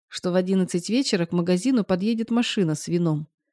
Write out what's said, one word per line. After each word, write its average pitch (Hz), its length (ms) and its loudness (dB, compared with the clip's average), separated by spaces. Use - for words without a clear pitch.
что - 240 -6
в 175 40 0
одиннадцать 185 520 0
вечера 214 380 0
к - 60 -8
магазину 180 520 2
подъедет 220 460 -2
машина 214 460 0
с - 120 -8
вином. 160 400 0